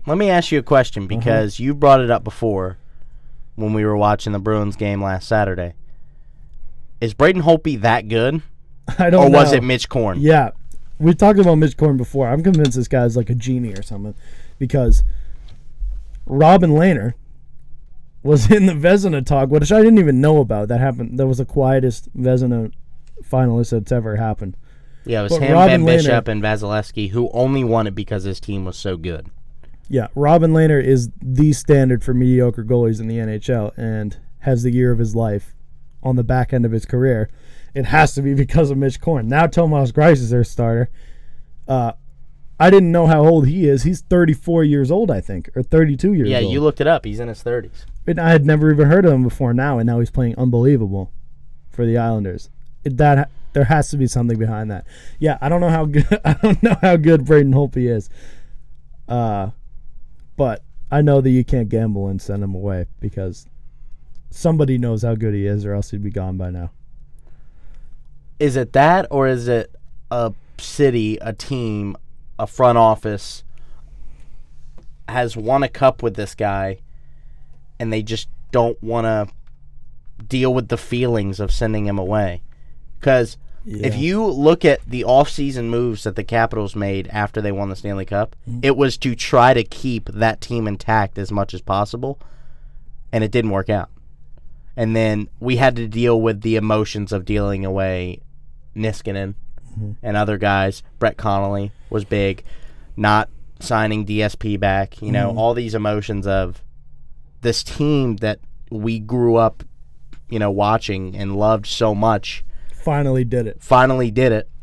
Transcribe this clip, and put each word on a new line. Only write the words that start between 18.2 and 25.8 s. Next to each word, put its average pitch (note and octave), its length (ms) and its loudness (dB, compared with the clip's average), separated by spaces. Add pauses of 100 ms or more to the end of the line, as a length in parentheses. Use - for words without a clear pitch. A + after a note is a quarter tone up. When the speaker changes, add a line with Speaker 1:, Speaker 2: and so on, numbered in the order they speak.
Speaker 2:
was C3+ 280 6
<laughs> - 20 10
in G3+ 140 6
the F#3 60 4
Vezina E3 540 4
talk, C3+ 240 2
which D3+ 220 4
I G#3+ 60 6
didn't A3 200 8
even C#3+ 220 4
know D3+ 180 6
about. G#2+ 300 0
That A#2+ 120 0
happened. B2 380 -4
That C3+ 80 2
was C3 120 0
the C3+ 60 -2
quietest C3 720 0
Vezina B2 560 0 (500)
finalist A#2+ 480 0
that's A2 220 -2
ever A2 240 -2
happened. G#2 400 -6 (480)
Speaker 1:
Yeah, A2+ 160 -2
it - 40 -2
was G2+ 80 -2
Speaker 2:
But D#3 100 0
Speaker 1:
him, C#3 100 4
Speaker 2:
Robin F3+ 320 6